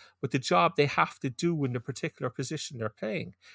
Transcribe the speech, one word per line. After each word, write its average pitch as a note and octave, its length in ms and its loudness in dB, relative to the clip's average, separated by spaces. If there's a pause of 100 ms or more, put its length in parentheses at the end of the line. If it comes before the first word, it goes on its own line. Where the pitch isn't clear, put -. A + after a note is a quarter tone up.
(220)
but C3+ 100 -2
the C3+ 80 2
job F3 360 4
they C#3+ 120 6
have - 320 0
to C#3 100 -4
do D#3+ 340 0
in B2 100 0
the B2 60 -2
particular C3+ 500 -6
position C#3 480 -6
they're A2 120 -4
playing. F#3+ 460 -6 (200)